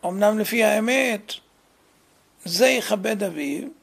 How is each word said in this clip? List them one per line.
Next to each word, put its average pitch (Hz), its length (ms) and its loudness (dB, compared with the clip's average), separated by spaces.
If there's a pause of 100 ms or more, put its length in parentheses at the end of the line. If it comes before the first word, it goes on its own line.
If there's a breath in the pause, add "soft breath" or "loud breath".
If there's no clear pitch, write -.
אמנם 202 340 2
לפי 220 260 0
האמת, 220 680 0 (1120)
זה 185 220 2
יכבד 214 560 0
אביו 151 460 -6 (140)